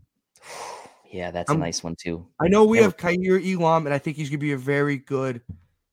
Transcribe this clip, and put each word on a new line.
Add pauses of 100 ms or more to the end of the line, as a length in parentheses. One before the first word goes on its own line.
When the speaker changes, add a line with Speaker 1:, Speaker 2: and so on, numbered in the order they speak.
(420)
Speaker 1:
<sighs> (360)
Yeah,
that's
a
Speaker 2:
I'm
Speaker 1:
nice
one
too. (140)
Speaker 2:
I
know
we
Speaker 1:
Yeah.
Speaker 2:
have
Kaiir
Elam,
and
I
think
he's
gonna
be
a
very
good, (520)